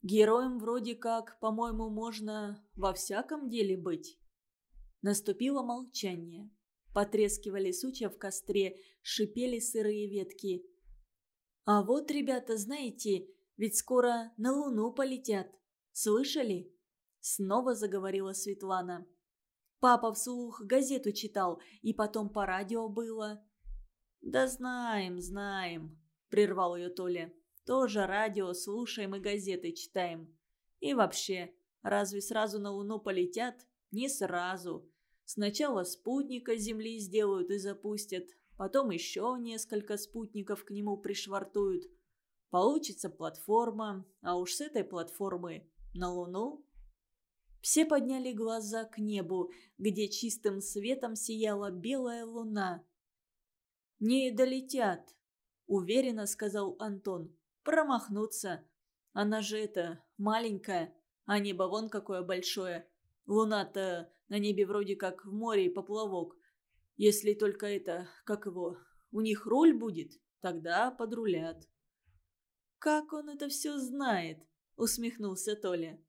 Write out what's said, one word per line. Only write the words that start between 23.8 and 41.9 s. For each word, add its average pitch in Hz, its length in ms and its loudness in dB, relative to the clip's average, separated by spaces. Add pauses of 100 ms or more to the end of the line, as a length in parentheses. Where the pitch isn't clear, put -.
«Да 262 260 2
знаем, 233 720 -4
знаем», 180 800 -6 (300)
прервал 190 460 4
ее 175 140 -4
Толя. 180 420 -4 (340)
Тоже 220 400 4
радио 196 480 0
слушаем 208 600 -4
и 196 60 -6
газеты 185 520 -2
читаем. 170 640 -4 (460)
И 285 140 0
вообще, 185 580 0 (300)
разве 202 400 2
сразу 214 360 0
на 202 120 -4
Луну 202 280 -4
полетят? 196 680 -2 (240)
Не 240 180 -2
сразу. 180 800 -2 (340)
Сначала 208 580 0
спутника 247 760 -2
Земли 220 420 -4
сделают 196 520 2
и 202 80 0
запустят, 202 680 -6 (280)
потом 220 340 2
еще 196 460 -2
несколько 220 600 -4
спутников 208 680 -6
к - 60 -16
нему 202 260 -2
пришвартуют. 202 880 -2 (640)